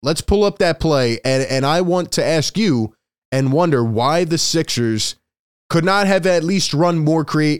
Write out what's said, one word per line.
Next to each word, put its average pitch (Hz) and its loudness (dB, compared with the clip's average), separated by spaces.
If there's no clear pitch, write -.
Let's 156 -2
pull 202 2
up 202 -2
that 170 0
play, 131 0
and, 135 0
and 131 -2
I 156 0
want 180 -2
to 160 0
ask 151 -2
you 135 0
and 135 0
wonder 147 2
why 123 0
the 165 -2
Sixers 120 -2
could 165 0
not 196 2
have 190 2
at 175 2
least 190 -2
run 170 2
more 156 0
crea-, 151 0